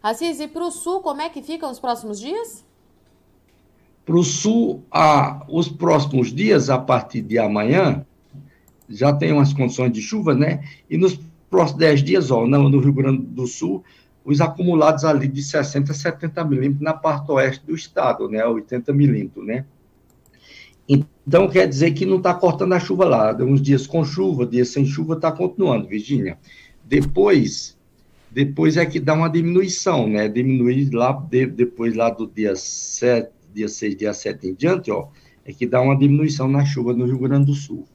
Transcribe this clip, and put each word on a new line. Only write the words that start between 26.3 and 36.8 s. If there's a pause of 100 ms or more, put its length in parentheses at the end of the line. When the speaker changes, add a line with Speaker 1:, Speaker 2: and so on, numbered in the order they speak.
Speaker 2:
Depois, (520)
depois
é
que
dá
uma
diminuição,
né?
Diminui
lá,
de-,
depois
lá
do
dia
sete, (240)
dia
seis,
dia
sete
em
diante,
ó, (360)
é
que
dá
uma
diminuição
na
chuva